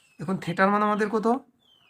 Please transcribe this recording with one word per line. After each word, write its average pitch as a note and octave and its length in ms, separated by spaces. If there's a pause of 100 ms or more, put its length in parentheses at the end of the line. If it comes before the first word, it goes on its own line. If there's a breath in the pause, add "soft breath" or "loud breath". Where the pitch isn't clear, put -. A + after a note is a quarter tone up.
(180)
এখন F3+ 180
theta-র F#3+ 340
মান G#3 120
আমাদের G#3 280
কত? A3 160 (640)